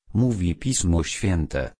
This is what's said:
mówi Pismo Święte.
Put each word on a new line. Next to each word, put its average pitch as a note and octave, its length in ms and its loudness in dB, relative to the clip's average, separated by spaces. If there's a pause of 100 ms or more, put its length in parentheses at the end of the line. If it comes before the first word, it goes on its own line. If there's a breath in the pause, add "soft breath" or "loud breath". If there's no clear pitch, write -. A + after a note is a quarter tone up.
(140)
mówi G2+ 400 2
Pismo F2 500 0
Święte. D2+ 760 -2